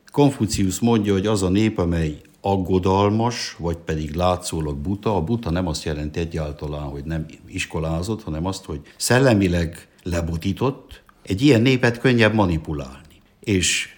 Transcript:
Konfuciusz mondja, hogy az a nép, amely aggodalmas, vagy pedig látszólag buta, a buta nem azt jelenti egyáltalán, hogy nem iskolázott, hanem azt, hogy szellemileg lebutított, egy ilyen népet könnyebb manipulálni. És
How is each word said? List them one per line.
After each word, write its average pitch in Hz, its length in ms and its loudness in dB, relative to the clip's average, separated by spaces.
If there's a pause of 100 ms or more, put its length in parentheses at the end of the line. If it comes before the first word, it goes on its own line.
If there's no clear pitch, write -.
(100)
Konfuciusz 104 680 2
mondja, 110 340 2
hogy 95 140 2
az 107 160 0
a 92 60 2
nép, 107 300 2
amely 85 380 0 (240)
aggodalmas, 98 1200 0
vagy 82 180 -4
pedig 78 380 -6
látszólag 85 640 -2
buta, 98 400 -2
a 87 60 0
buta 107 280 -4
nem 90 160 -2
azt 78 180 -6
jelenti 76 360 -6
egyáltalán, 76 640 -6
hogy 71 220 -10
nem 80 220 -6 (200)
iskolázott, 85 760 -6
hanem 80 240 -6
azt, 95 180 -8
hogy 73 160 -10 (160)
szellemileg 98 920 2 (140)
lebutított, 85 1000 -4 (200)
egy - 200 -4
ilyen 127 200 8
népet 123 360 2
könnyebb 117 360 4
manipulálni. 78 880 -2 (180)
És - 580 0